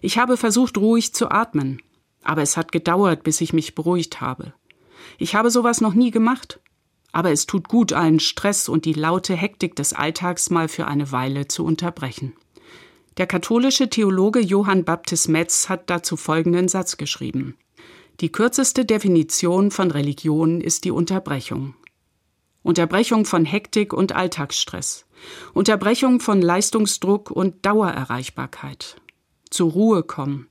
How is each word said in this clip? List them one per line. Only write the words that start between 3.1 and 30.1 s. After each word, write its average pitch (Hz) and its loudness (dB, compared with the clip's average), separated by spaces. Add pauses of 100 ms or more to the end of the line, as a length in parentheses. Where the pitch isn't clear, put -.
bis 156 -2
ich 165 -4
mich 160 -2
beruhigt 170 -2
habe. 127 -8 (640)
Ich - -4
habe 220 4
sowas 233 2
noch 214 2
nie 240 4
gemacht, 226 0 (520)
aber 170 0
es - 0
tut 185 -4
gut, 226 2
allen 160 4
Stress - -2
und 156 0
die 160 0
laute 170 0
Hektik 180 -4
des - -2
Alltags 170 -4
mal 165 2
für 160 -6
eine 143 -2
Weile 135 -4
zu - -4
unterbrechen.“ 156 -6 (840)
Der 185 0
katholische 240 2
Theologe 208 2
Johann 196 2
Baptist 165 -2
Metz 160 0
hat 185 -6
dazu 170 -4
folgenden 170 0
Satz 185 -4
geschrieben: 131 -8 (640)
„Die 160 -2
kürzeste 247 0
Definition 190 2
von 185 0
Religion 156 0
ist - -4
die 180 -2
Unterbrechung. 143 -4 (880)
Unterbrechung 185 2
von 175 2
Hektik 208 -2
und 190 0
Alltagsstress. - -6 (480)
Unterbrechung 220 2
von 202 2
Leistungsdruck 196 0
und 185 -2
Dauererreichbarkeit. 135 -4 (540)
Zur 170 0
Ruhe 196 4
kommen 139 -6